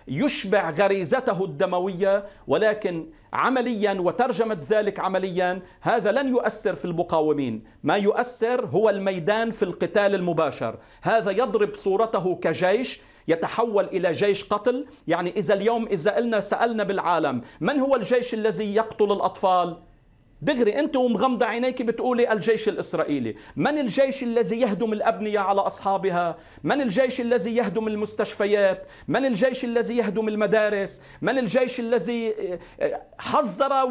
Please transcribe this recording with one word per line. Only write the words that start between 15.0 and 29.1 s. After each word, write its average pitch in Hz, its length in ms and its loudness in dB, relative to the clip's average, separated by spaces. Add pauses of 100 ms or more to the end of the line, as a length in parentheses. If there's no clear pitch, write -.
يعني 170 300 0
إذا 202 160 2
اليوم 226 320 2
إذا 190 260 0
قلنا 226 280 0
سألنا 220 440 0
بالعالم: 160 580 0 (180)
"من 262 200 0
هو 269 160 2
الجيش 240 380 0
الذي 214 420 -2
يقتل 214 360 2
الأطفال؟" 180 680 0 (640)
دغري 208 380 2
أنت 294 160 0
ومغمضة 247 500 2
عينيك 247 360 -2
بتقولي: 233 500 2
"الجيش 220 380 2
الإسرائيلي". 147 640 -2 (200)
من 269 220 0
الجيش 269 460 0
الذي 233 380 0
يهدم 214 320 0
الأبنية 208 460 0
على 196 220 2
أصحابها؟ 175 760 -2 (260)
من 233 180 0
الجيش 247 400 0
الذي 233 340 0
يهدم 220 320 0
المستشفيات؟ 208 1000 0 (200)
من 240 180 0